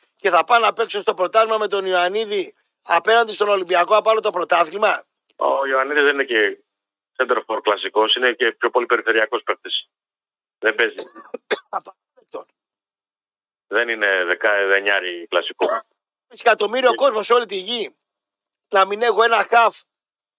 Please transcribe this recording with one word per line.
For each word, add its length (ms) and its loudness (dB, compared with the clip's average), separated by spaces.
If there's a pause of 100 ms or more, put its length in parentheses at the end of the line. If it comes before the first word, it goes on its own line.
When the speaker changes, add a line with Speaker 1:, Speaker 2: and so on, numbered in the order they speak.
(160)
Speaker 1:
και 140 -2
θα 140 4
πάω 140 2
να 140 2
παίξω 280 -4
στο 140 -2
πρωτάθλημα 440 0
με 100 0
τον 180 -4
Ιωαννίδη 680 -2 (280)
απέναντι 500 2
στον 160 0
Ολυμπιακό 460 2
να 80 4
πάρω 180 2
το 100 -2
πρωτάθλημα. 760 0 (320)
Speaker 2:
Ο 300 -2
Ιωαννίδης 360 0
δεν 120 2
είναι 100 -2
και 400 -2 (520)
center 300 -2
for 160 -6
κλασικός, 520 0
είναι 180 0
και 200 -2
πιο 180 -2
πολύ 160 0
περιφερειακός 560 0
παίκτης. 460 -8 (720)
Δεν 160 -2
παίζει. 220 -4 (720)
Speaker 1:
Απαράδεκτο. 800 -14 (1200)
Speaker 2:
Δεν 220 -2
είναι 360 -2
δεκα-, 260 -2 (160)
δεκαεννιάρη 600 -2
κλασικό. 540 -4 (480)
Speaker 1:
Εκατομμύριο 640 0
Speaker 2:
Ε. 40 0
Speaker 1:
κόσμος 320 0
σε 80 2
όλη 120 2
τη 100 -10
γη. 400 -8 (720)
Να 180 4
μην 160 -6
έχω 200 2
ένα 220 2
χαφ. 360 2 (580)